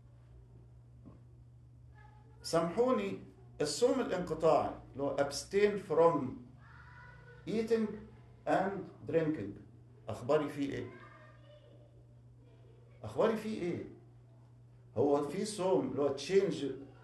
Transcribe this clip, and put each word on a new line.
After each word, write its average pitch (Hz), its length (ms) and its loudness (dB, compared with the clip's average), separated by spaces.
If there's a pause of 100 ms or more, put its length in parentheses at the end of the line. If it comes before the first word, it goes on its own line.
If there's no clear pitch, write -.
(2500)
سامحوني، 196 840 0 (360)
الصوم 247 400 2
الانقطاعي 156 680 2 (220)
اللي 127 100 -8
هو 139 140 -2
abstain 196 760 0
from 160 320 6 (1300)
eating 220 380 2 (600)
and 156 640 -2
drinking، 151 480 0 (480)
اخباري 139 400 0
فيه 139 240 -4
ايه؟ 117 180 -8 (2000)
اخباري 196 340 0
فيه - 260 -6
ايه؟ 175 220 -4 (1120)
هو 143 320 4
في 202 160 -4
صوم 180 460 0
اللي 127 120 -2
هو 139 140 2
change 180 480 2 (400)